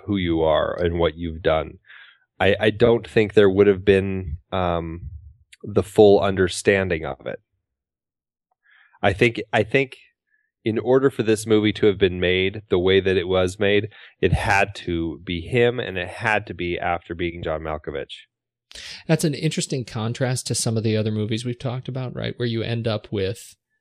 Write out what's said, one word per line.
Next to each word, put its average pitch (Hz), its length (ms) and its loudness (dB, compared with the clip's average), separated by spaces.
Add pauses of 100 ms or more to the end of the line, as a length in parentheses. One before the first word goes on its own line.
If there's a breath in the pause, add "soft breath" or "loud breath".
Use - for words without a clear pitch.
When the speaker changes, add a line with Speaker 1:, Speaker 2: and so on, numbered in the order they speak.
Speaker 1:
who 104 120 -2
you 85 240 -2
are 78 340 2
and 85 240 0
what 82 160 0
you've 82 260 -8
done." 78 380 -2 (600 loud breath)
I, 98 200 4
I 110 100 2
don't 117 380 2
think 107 260 0
there 101 160 6
would 98 180 6
have 98 180 4
been, 95 520 2 (140)
um, 87 580 -4 (540)
the 101 200 0
full 107 360 6
understanding 95 840 0
of 67 200 -10
it. 52 140 -10 (1600 soft breath)
I 101 120 2
think, 113 280 2 (120)
I 113 100 4
think 135 320 0 (680)
in 110 160 0
order 131 300 4
for 127 140 -4
this 107 240 2
movie 107 260 4
to - 120 0
have 101 120 4
been 92 220 2
made 92 500 0
the 95 100 2
way 95 200 4
that 95 180 2
it 87 100 -2
was 92 320 0
made, 104 280 2 (320 loud breath)
it 92 140 2
had 101 420 0
to 82 480 -6
be 87 180 -6
him 120 380 0
and 92 180 -6
it 90 120 -6
had 107 380 -2
to 107 60 -10
be 87 240 -4
after 87 380 -4
being 85 280 -6
John 78 180 -4
Malkovich. 76 640 -10 (840 loud breath)
Speaker 2:
That's 160 160 0
an 156 100 0
interesting 147 520 -4
contrast 120 600 -4
to 120 80 -2
some 117 200 -2
of 110 80 -2
the 110 140 0
other 107 140 -2
movies 110 340 -4
we've 123 140 -6
talked 127 280 -8
about, 127 280 -8
right? 113 220 -6
Where 123 100 -4
you 113 160 -4
end 117 240 -4
up 107 240 -4
with, 98 440 -6 (260)